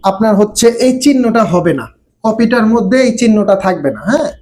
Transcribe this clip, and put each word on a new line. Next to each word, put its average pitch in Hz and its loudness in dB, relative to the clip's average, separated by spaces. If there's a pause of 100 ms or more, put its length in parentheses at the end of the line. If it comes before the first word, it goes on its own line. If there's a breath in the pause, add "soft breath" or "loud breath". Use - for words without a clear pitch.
আপনার 214 0
হচ্ছে 214 0 (180)
এই 254 2 (100)
চিহ্নটা 240 2 (100)
হবে 170 0
না, 113 -10 (380)
কপিটার 226 0
মধ্যে 226 0 (100)
এই 226 -2
চিহ্নটা 214 2 (100)
থাকবে 160 -2
না, - -16
হ্যাঁ? 285 0 (120)